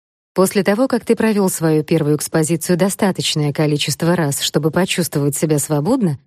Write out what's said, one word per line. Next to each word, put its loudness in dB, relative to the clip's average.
После 2
того, 2
как -2
ты 2
провел 2
свою 0
первую 0
экспозицию -2
достаточное 0
количество 0
раз, -2
чтобы 0
почувствовать 0
себя 0
свободно, 0